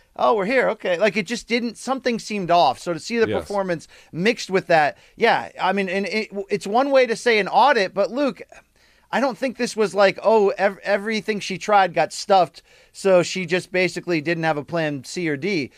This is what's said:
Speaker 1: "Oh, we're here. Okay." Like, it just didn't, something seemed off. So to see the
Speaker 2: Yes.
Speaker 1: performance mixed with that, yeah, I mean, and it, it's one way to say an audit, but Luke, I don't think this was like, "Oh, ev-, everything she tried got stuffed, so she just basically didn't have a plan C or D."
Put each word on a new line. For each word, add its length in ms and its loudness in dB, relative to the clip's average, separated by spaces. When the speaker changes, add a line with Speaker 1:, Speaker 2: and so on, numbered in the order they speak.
Speaker 1:
"Oh, 200 2
we're 100 -2
here. 240 2
Okay." 300 -2
Like, 180 2
it 80 -2
just 220 -8
didn't, 320 -4
something 400 -4
seemed 320 -6
off. 260 4
So 160 -6
to 60 -6
see 180 -6
the 100 2
Speaker 2:
Yes. 120 -2
Speaker 1:
performance 480 -4
mixed 400 -2
with 160 -2
that, 320 2
yeah, 340 0
I 140 0
mean, 160 -2
and 160 -4
it, 240 -4
it's 180 -4
one 240 0
way 160 4
to 80 -2
say 240 2
an 80 -2
audit, 480 2
but 160 0
Luke, 320 -2
I 80 0
don't 200 -2
think 180 -4
this 180 -4
was 200 0
like, 260 4
"Oh, 280 4
ev-, 340 0
everything 560 -2
she 180 -8
tried 380 2
got 180 0
stuffed, 480 2
so 320 4
she 240 -4
just 240 -2
basically 500 -2
didn't 220 -2
have 140 0
a 60 -6
plan 400 -4
C 240 -6
or 80 0
D." 420 -4